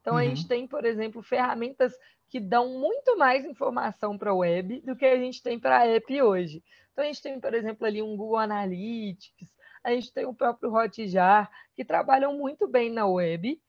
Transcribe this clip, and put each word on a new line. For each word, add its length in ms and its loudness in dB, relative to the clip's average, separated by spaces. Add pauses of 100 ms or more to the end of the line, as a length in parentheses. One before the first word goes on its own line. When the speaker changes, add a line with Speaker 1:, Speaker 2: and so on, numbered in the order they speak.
Speaker 1:
Então, 160 0
a 40 2
Speaker 2:
Uhum. 40 2
Speaker 1:
gente 220 -4
tem, 200 -4
por 180 -6
exemplo, 380 -4
ferramentas 720 -2 (300)
que 120 -8
dão 300 0 (100)
muito 380 2
mais 280 4
informação 720 -4
pra 160 0
web 480 0
do 140 -8
que 100 -2
a 120 6
gente 240 -6
tem 180 -4
pra 280 4
app 340 0
hoje. 420 2 (280)
Então, 120 -4
a 40 -2
gente 140 -8
tem, 180 -10
por 140 -4
exemplo, 340 -4
ali 140 -2
um 160 -6
Google 200 -2
Analytics, 1160 -6 (300)
a 80 -2
gente 220 -2
tem 120 -4
o 80 -8
próprio 400 -2
Hotjar, 760 2 (260)
que 100 -8
trabalham 520 2
muito 300 -4
bem 240 0
na 160 -2
web 600 -2